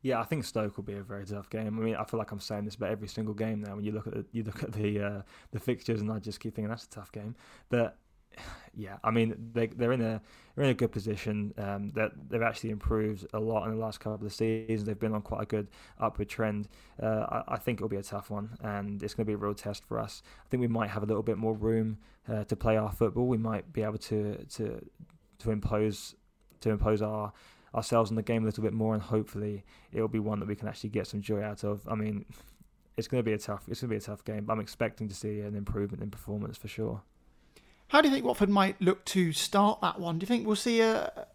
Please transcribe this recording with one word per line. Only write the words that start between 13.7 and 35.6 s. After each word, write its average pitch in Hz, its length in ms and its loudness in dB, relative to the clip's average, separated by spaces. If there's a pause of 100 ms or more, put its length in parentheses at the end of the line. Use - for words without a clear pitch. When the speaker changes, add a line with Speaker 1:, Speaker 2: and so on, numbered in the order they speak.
Speaker 1:
the 110 40 -2
last 110 220 -6
couple 107 260 -6
of 101 60 -8
seasons. 110 500 0
They've 104 160 -2
been 110 140 0
on 104 80 0
quite 104 220 -4
a - 20 -4
good 104 240 -2 (320)
upward 107 260 0
trend. 104 400 0 (340)
Uh, 110 460 0
I, - 60 -2
I 120 40 -2
think 117 220 0
it'll 98 80 -2
be 98 80 -2
a 98 80 -4
tough - 260 -8
one, 104 320 -6
and 101 400 -4
it's 104 120 -4
gonna 113 120 0
be 107 80 0
a 104 40 -2
real 104 160 0
test - 320 -8
for 113 140 -2
us. 110 220 -8 (240)
I - 40 -20
think 123 100 2
we 120 80 4
might 113 220 2
have 104 140 -2
a - 20 -2
little 104 180 2
bit 107 140 2
more 110 160 2
room, 110 460 2 (300)
uh, 107 140 0
to 107 140 0
play 110 180 4
our 107 160 2
football. 117 340 2
We 123 120 2
might 110 340 -2
be 110 120 -2
able 107 160 -2
to, 104 440 -2 (120)
to, 113 300 -4 (540)
to 113 120 0
impose, 107 640 0 (440)
to 110 120 2
impose 107 300 4
our, 107 300 -2 (440)
ourselves 117 360 4
in 113 40 0
the 110 60 2
game 113 220 2
a - 20 2
little 107 180 0
bit 107 100 2
more, 110 200 2
and 107 80 0
hopefully 104 640 0 (280)
it'll 110 160 2
be 110 120 2
one 104 200 0
that 101 80 -4
we 104 80 0
can 110 120 -6
actually 107 240 -6
get 101 160 0
some 104 140 -4
joy 101 200 0
out 104 220 -6
of. 104 240 -2
I 113 80 -2
mean, 107 300 -2 (720)
it's 117 100 -2
gonna 127 160 2
be 110 100 2
a 104 40 2
tough, 101 300 -6
it's - 140 -6
gonna 123 80 -2
be 110 80 0
a - 20 -2
tough 101 240 -10
game, 107 220 -4
but 110 80 0
I'm 107 60 0
expecting 107 480 -2
to 98 80 -6
see 104 240 -4
an 104 160 -4
improvement 101 480 -2